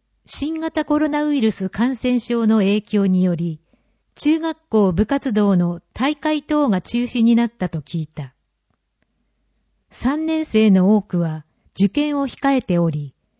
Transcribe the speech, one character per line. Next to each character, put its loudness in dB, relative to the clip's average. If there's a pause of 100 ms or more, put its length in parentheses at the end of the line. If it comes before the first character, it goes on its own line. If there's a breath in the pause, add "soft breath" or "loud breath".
(260)
新 -6
型 -4
コ 0
ロ 0
ナ -2
ウ 0
イ 0
ル 2
ス -6
感 -2
染 0
症 -2
の 4
影 2
響 0
に 2
よ 0
り、 -6 (560)
中 0
学 -8
校 2
部 2
活 -2
動 2
の -2 (120)
大 -2
会 -4
等 0
が 0
中 -4
止 -2
に 6
な 2
っ -4
た -6
と -6
聞 -8
い -6
た。 -14 (1600)
三 -4
年 -2
生 2
の 4
多 2
く -4
は -4 (280)
受 2
験 -2
を -2
控 -2
え 2
て -2
お 2
り、 -8 (260)